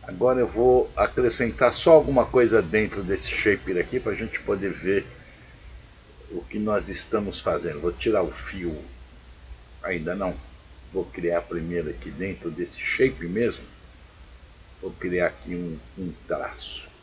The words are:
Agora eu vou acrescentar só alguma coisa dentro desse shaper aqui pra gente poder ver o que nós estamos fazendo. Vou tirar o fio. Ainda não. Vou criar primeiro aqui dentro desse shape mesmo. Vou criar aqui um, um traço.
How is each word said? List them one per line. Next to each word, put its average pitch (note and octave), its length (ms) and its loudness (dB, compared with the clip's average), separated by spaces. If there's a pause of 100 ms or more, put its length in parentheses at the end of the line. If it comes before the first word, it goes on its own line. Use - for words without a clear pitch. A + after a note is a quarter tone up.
Agora A#2+ 380 2
eu A#2+ 80 4
vou B2 480 6
acrescentar A#2+ 760 2
só - 200 4
alguma C3+ 340 8
coisa A2+ 340 6
dentro G2+ 440 0
desse F#2 260 -2
shaper F#2+ 480 0
aqui F2 220 -2
pra G#2 160 -2
gente - 240 -8
poder G2 320 -2
ver F#2+ 340 0 (1300)
o F2 100 -8
que - 160 -10
nós G#2 320 0
estamos G2+ 500 -2
fazendo. E2 400 -2
Vou E2+ 120 -2
tirar G#2 320 0
o D#2 80 -4
fio. E2+ 440 -8 (1080)
Ainda F2 320 -4
não. F#2+ 200 -4 (560)
Vou F#2 140 -4
criar E2+ 360 -2
primeiro E2+ 500 -6
aqui - 180 -12
dentro E2+ 400 -8
desse E2 300 -8
shape - 480 0
mesmo. G#2 360 -2 (1200)
Vou F#2+ 80 -8
criar F2+ 380 -2
aqui E2 260 -8
um, F2 240 -6 (220)
um F2 120 -6 (160)
traço. - 640 -8 (140)